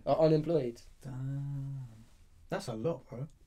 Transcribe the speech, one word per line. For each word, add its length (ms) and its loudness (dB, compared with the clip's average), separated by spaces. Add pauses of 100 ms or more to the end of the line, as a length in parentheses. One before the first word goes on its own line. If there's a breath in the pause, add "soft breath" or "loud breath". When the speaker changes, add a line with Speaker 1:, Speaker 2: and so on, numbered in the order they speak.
Speaker 1:
are 120 4
unemployed. 640 4 (220)
Speaker 2:
Damn. 800 -6 (680)
That's 200 -4
a 60 -4
lot, 340 -4
bro. 180 -8 (200)